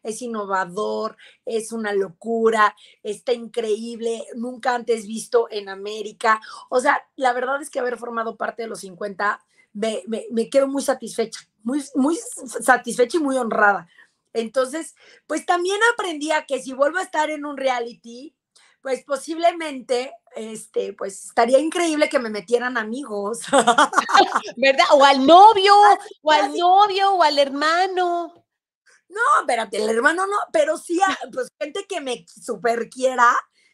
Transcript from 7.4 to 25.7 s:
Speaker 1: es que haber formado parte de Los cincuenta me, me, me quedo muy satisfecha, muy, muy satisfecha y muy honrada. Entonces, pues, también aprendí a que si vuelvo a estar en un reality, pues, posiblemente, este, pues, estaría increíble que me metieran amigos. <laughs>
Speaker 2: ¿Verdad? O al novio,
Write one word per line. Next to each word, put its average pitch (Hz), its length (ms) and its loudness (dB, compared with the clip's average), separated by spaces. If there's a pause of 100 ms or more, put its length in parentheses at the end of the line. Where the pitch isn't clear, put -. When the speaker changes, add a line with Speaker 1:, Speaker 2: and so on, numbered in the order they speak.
Speaker 1:
es 294 100 -14
que 269 100 -6
haber 247 180 -4
formado 226 380 -8
parte 226 260 -8
de 226 60 -8
Los 196 120 -12
cincuenta 202 640 -6 (280)
me, 214 340 -4
me, 220 240 -6
me 226 200 -2
quedo 269 180 2
muy 277 140 -4
satisfecha, 233 580 -6 (220)
muy, 269 200 -4 (120)
muy 285 220 0
satisfecha 240 1040 -2
y - 20 0
muy 269 160 -2
honrada. 214 520 0 (440)
Entonces, 254 640 -6 (320)
pues, 302 180 -6
también 370 340 -2 (140)
aprendí 330 380 -6
a 302 160 -2
que 254 160 -6
si 254 100 -12
vuelvo 285 260 0
a 381 40 -2
estar 302 280 -2
en 294 140 -8
un 294 120 -10
reality, 247 800 -6 (480)
pues, 254 220 -6
posiblemente, 285 1080 -4 (240)
este, 214 580 -8
pues, 196 320 -12
estaría 247 320 2
increíble 311 500 0
que 294 120 -2
me 226 100 -6
metieran 233 480 -4
amigos. 220 600 -8
<laughs> 269 1160 2
Speaker 2:
¿Verdad? 277 380 4
O 277 100 8
al 277 220 4
novio, 392 560 10